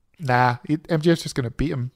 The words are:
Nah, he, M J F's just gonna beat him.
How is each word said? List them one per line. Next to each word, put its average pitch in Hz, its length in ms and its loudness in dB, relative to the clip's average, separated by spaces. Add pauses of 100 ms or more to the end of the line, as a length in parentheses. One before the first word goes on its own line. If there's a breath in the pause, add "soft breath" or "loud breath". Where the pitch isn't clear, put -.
(200)
Nah, 123 380 2 (100)
he, 151 100 0 (120)
M 160 120 0
J 170 100 4
F's 165 120 0
just - 120 -10
gonna 117 160 -4
beat 143 200 -4
him. 127 240 -6